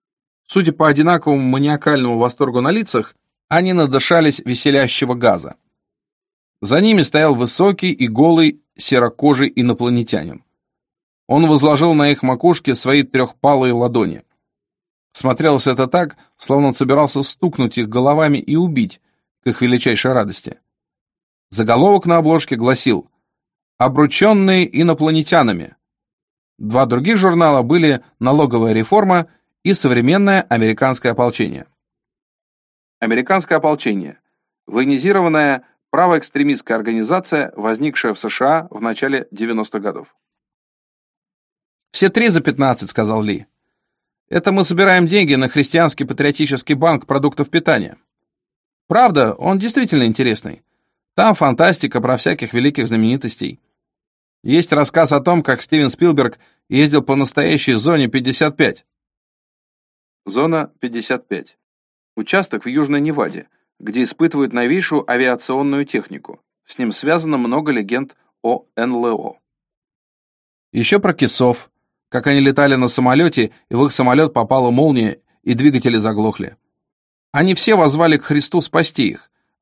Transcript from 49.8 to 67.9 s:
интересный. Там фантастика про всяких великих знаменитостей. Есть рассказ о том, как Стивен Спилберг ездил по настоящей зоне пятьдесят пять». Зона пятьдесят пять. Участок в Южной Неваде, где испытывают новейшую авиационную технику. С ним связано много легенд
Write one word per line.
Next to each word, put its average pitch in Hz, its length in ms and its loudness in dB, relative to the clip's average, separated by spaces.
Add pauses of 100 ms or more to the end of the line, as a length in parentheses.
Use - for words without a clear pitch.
интересный. 117 580 -4 (520)
Там 208 200 4
фантастика 143 680 0
про 123 160 0
всяких 143 380 -4
великих 123 340 0
знаменитостей. 113 720 -2 (800)
Есть 170 300 2
рассказ 147 400 2
о 143 80 2
том, 165 220 2
как 131 200 -2
Стивен 147 280 0
Спилберг 139 480 0 (300)
ездил 147 340 2
по 135 140 0
настоящей 143 580 0
зоне 135 340 0
пятьдесят 135 480 -2
пять». - 300 -2 (1400)
Зона 147 560 -2
пятьдесят 123 480 -8
пять. - 300 -12 (580)
Участок 147 480 -4
в 127 40 -10
Южной 143 320 -2
Неваде, 147 480 -4 (320)
где 110 240 -4
испытывают 143 480 -2
новейшую 147 580 -2
авиационную 131 720 -2
технику. - 560 -10 (240)
С - 140 -18
ним 117 140 -4
связано 156 460 -2
много 135 340 -4
легенд 123 440 -6 (260)